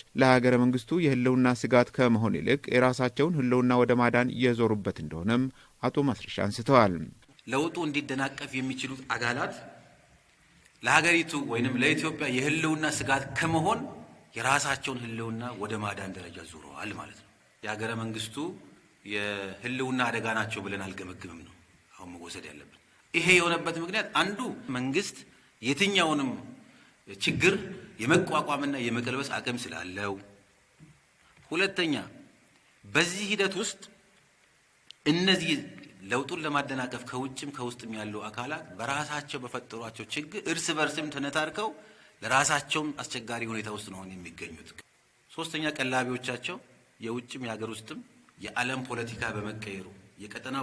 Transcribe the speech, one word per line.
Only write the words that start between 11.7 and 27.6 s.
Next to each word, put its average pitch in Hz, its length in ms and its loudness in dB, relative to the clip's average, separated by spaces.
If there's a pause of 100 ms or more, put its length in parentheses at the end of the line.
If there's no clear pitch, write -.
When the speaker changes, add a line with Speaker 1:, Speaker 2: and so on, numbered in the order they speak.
Speaker 2:
ለኢትዮጵያ 151 500 2
የህልውና 151 640 0
ስጋት 135 340 0 (100)
ከመሆን 170 460 2 (540)
የራሳቸውን 135 640 0
ህልውና 113 420 -6 (160)
ወደ 107 200 -6
ማዳን 98 360 -6
ደረጃ 87 320 -14
ዞረዋል 78 480 -12
ማለት 80 240 -14
ነው። - 100 -20 (340)
የሀገረ 107 340 -4
መንግስቱ 110 400 -6 (680)
የህልውና 104 1000 -2
አደጋ 113 300 -2
ናቸው 107 280 -2
ብለን 98 200 -4
አልገመግምም 92 580 -12
ነው 82 140 -20 (380)
አሁን 90 180 -16
መወሰድ 85 360 -12
ያለብን። 73 320 -18 (360)
ይሄ 160 160 4
የሆነበት 170 480 6
ምክንያት 185 360 -2
አንዱ 185 240 2 (300)
መንግስት 135 480 -2 (460)
የትኛውንም 156 680 2 (800)
ችግር - 460 2 (440)